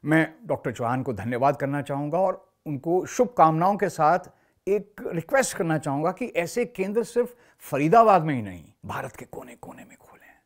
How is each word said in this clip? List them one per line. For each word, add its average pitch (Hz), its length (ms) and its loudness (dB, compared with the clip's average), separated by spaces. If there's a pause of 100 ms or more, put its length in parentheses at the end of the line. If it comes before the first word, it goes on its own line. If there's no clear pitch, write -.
मैं 156 300 2 (100)
डॉक्टर 139 280 -4
चौहान 123 300 -2
को 127 100 -6
धन्यवाद 120 440 -2
करना 143 260 -4
चाहूँगा 147 360 -4
और 190 360 -2 (120)
उनको 165 400 -2
शुभकामनाओं 180 720 4
के 196 120 -2
साथ 160 300 2 (500)
एक 202 380 -4
रिक्वेस्ट 240 500 -2
करना 160 220 0
चाहूँगा 151 340 -2
कि 170 140 -8
ऐसे 170 380 -2
केंद्र 208 400 -4
सिर्फ 240 320 -4 (220)
फरीदाबाद 180 640 4
में 156 120 -2
ही 120 80 -4
नहीं, 87 300 -12 (140)
भारत - 300 -10
के - 80 -16
कोने-कोने - 600 -18
में - 140 -20
खोलें - 360 -20 (120)